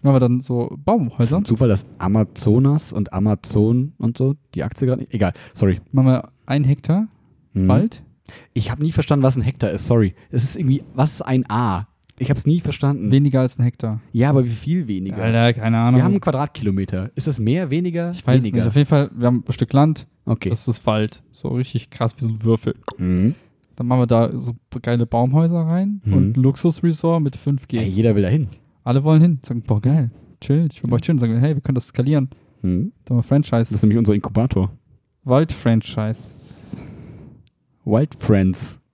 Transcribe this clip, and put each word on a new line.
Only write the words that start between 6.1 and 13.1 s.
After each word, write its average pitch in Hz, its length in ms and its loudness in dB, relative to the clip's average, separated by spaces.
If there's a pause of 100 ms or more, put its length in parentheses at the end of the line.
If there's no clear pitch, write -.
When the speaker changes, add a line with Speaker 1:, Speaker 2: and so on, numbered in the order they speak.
Speaker 1:
einen 143 200 -2
Hektar 160 420 0 (460)
Speaker 2:
Mhm. 95 140 0
Speaker 1:
Wald. 151 360 2 (500)
Speaker 2:
Ich 113 160 -2
hab 127 100 -6
nie 156 120 -2
verstanden, 143 320 0
was 131 120 4
ein 131 60 -2
Hektar 117 300 -2
ist, 101 160 -6
sorry. 110 260 4 (160)
Es 120 140 -2
ist - 140 -6
irgendwie, 143 260 0 (100)
was 147 200 0
ist - 100 -12
ein 131 260 0
A? 107 380 -2 (320)
Ich 123 100 -6
hab's - 160 -2
nie 160 140 2
verstanden. 143 520 -2